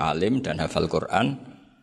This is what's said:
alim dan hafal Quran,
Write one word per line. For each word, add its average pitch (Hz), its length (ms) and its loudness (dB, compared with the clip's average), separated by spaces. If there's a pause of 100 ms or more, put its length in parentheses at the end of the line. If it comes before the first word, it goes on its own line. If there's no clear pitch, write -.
alim 92 400 2
dan 80 160 -2
hafal 80 320 0
Quran, 110 480 0 (460)